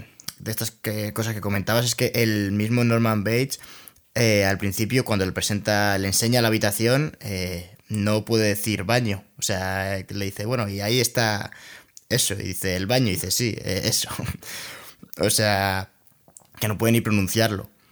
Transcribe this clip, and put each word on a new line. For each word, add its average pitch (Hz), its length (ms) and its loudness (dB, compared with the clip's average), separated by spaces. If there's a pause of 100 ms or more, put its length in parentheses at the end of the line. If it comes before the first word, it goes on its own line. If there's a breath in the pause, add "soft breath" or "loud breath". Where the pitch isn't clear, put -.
(400 soft breath)
de 98 120 -6
estas 113 200 -4
que, 107 420 -6
cosas 110 200 -4
que 104 80 -8
comentabas 104 440 0
es 120 100 0
que 120 200 0
el 107 360 2
mismo 110 320 2
Norman 117 400 2
Bates, 117 360 0 (560 loud breath)
eh, 107 300 6
al 95 120 2
principio, 104 480 0
cuando 98 200 2
le 92 60 -2
presenta, 101 680 0
le 95 100 0
enseña 117 340 2
la 117 60 4
habitación, 113 720 2
eh, 90 560 -8 (140)
no 107 360 0
puede 110 220 4
decir 104 360 0
baño. 107 400 0 (140)
O - 40 -12
sea, 95 560 -2 (100)
le 101 180 -6
dice, 101 200 -6
"Bueno, 117 240 -2
y 98 120 -6
ahí 113 200 2
está 113 500 0 (580 loud breath)
eso". 104 260 0
Y 104 80 -8
dice, 95 340 -4
"¿El 95 100 -4
baño?". 127 200 2
Y - 80 2
dice, 95 160 -4
"Sí, 120 300 0
eh, 98 240 -4
eso". - 240 0
<laughs> - 100 -8 (1000 loud breath)
O 92 100 2
sea, 98 600 2 (680)
que 107 100 0
no 104 80 -2
puede 113 160 4
ni 117 80 4
pronunciarlo. 107 680 0 (220 loud breath)